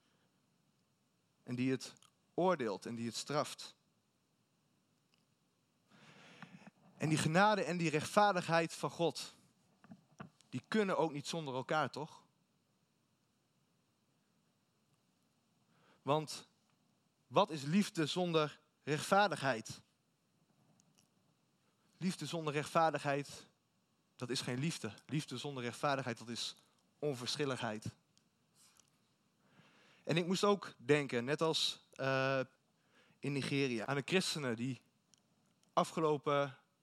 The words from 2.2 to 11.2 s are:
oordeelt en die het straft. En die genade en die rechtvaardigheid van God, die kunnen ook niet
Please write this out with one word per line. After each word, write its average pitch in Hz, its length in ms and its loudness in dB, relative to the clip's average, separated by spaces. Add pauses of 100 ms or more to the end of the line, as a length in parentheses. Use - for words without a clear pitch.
oordeelt 147 520 0
en 113 80 -6
die 117 120 -6
het 110 100 -6
straft. - 580 -6 (3250)
En 143 120 -2
die 156 100 2
genade 190 460 4
en 160 120 -2
die 165 140 0
rechtvaardigheid 165 840 6
van 151 160 -2
God, - 440 -2 (1120)
die 127 200 -6
kunnen 196 300 2
ook 156 140 2
niet 143 140 -8